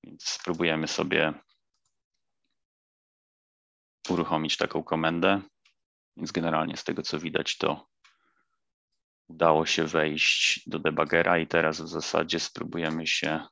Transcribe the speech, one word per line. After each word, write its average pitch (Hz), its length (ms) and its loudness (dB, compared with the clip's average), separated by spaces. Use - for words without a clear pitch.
Więc - 200 -18
spróbujemy 80 640 -2
sobie 78 440 0
uruchomić 82 480 0
taką - 260 -2
komendę. 85 600 2
Więc - 160 -8
generalnie 80 440 0
z - 80 -12
tego, 82 180 -4
co - 160 -6
widać, 78 380 -2
to 76 320 0
udało 80 380 4
się - 180 2
wejść - 840 2
do 82 100 -4
debugera 80 600 2
i 82 80 0
teraz 80 340 2
w 80 80 -10
zasadzie 80 520 -2
spróbujemy 80 680 -4
się 78 460 -2